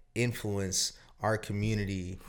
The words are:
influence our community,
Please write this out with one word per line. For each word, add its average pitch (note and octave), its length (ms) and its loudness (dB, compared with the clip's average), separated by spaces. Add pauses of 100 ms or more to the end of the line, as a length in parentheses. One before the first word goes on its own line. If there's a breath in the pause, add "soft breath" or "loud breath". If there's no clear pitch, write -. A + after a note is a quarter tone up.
(160)
influence G#2 760 0 (300 soft breath)
our A2 160 4
community, G2+ 920 0